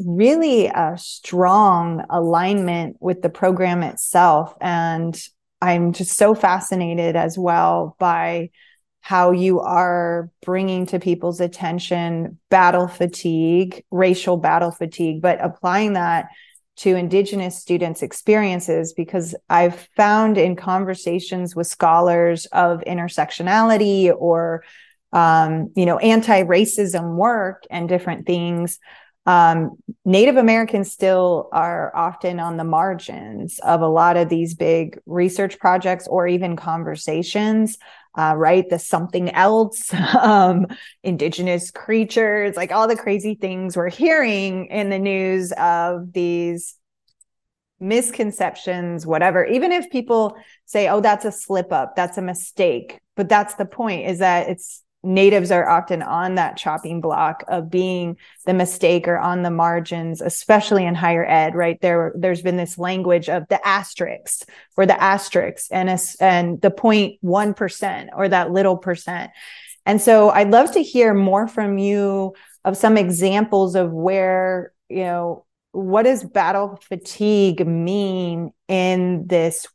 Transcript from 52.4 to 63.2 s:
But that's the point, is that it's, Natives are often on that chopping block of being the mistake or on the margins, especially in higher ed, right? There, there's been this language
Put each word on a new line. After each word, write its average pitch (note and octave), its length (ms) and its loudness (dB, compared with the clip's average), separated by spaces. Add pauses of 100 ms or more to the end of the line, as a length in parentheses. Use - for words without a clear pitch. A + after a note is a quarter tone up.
But F#3+ 140 -4
that's G#3 260 2
the G3+ 100 -6
point, G3+ 420 -6
is F3+ 120 -4
that F3+ 300 0
it's, - 340 -12 (180)
Natives F#3+ 480 4
are F3 200 2
often E3+ 320 0
on F3+ 340 -4
that E3+ 220 -2
chopping D#3+ 420 -6
block D#3 480 -2
of E3 220 -4
being F3+ 480 -4 (280)
the F3+ 80 0
mistake F3+ 540 0
or F3 100 0
on F3+ 260 -4
the F3 60 -2
margins, E3 720 -4
especially G#3 640 0
in F3 80 -2
higher E3+ 320 0
ed, D#3+ 300 2
right? E3+ 240 -2
There, E3+ 380 0
there's F3 240 -2
been F3+ 160 -2
this F3 200 -6
language F3+ 520 -2